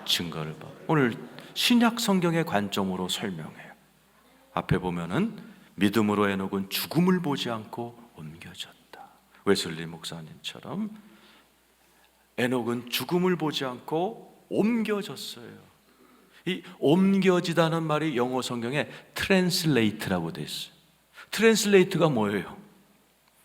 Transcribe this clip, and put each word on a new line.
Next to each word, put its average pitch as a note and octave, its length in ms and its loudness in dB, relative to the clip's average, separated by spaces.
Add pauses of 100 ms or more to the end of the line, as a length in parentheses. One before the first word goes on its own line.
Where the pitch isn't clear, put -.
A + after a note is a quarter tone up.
증거를 D#2+ 500 -4
봐." - 140 -16 (180)
오늘 C#3 280 2 (400)
신약 A#3 460 2
성경의 E3+ 460 2
관점으로 F#2+ 640 -2
설명해요. - 640 -8 (800)
앞에 F2+ 260 0
보면은 F2+ 580 -2 (400)
"믿음으로 G#2 520 2
에녹은 G2 420 -2
죽음을 F3+ 500 2
보지 C#3 300 -4
않고 A#2 480 -10 (180)
옮겨졌다." F2 580 -16 (680)
웨슬리 E2+ 420 0
목사님처럼 E2 1040 -10 (1500)
에녹은 A#2+ 540 0
죽음을 F3 460 2
보지 D3+ 280 -2
않고 D#3 840 -6
옮겨졌어요. G3+ 1000 -2 (1000)
이 F3+ 160 -6 (160)
옮겨지다는 F3 1040 4
말이 D3+ 320 -2
영어 B2+ 260 0
성경에 A#2+ 460 -4 (260)
트랜슬레이트라고 A#2 1160 2
돼 D2+ 100 -10
있어요. - 320 -10 (560)
트랜슬레이트가 G3 800 6
뭐예요? G#2 480 0 (880)